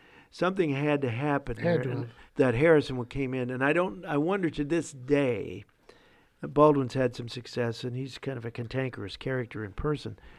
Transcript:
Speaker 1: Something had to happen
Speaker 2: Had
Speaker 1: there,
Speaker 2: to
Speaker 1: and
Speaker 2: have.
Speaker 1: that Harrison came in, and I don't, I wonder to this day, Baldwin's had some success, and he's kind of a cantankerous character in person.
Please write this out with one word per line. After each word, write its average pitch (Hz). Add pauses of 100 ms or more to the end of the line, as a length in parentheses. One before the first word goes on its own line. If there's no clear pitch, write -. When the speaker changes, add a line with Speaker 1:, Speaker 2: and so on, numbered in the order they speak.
(300)
Speaker 1:
Something 180
had 143
to 131
happen 139
Speaker 2:
Had -
Speaker 1:
there, 170
Speaker 2:
to 135
Speaker 1:
and 120
Speaker 2:
have. 120 (260)
Speaker 1:
that 127
Harrison 135
came 131
in, 127
and 127
I 143
don't, 180
I 156
wonder 175
to 147
this 156
day, 123 (800)
Baldwin's 147
had 127
some 120
success, 120
and 123
he's 131
kind 135
of 117
a 110
cantankerous 120
character 123
in 98
person. 143 (200)